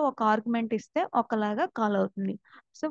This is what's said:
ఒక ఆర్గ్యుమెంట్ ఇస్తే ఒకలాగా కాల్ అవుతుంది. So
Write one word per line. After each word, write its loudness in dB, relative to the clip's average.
ఒక 0
ఆర్గ్యుమెంట్ 2
ఇస్తే -2
ఒకలాగా 0
కాల్ 0
అవుతుంది. -2
So -6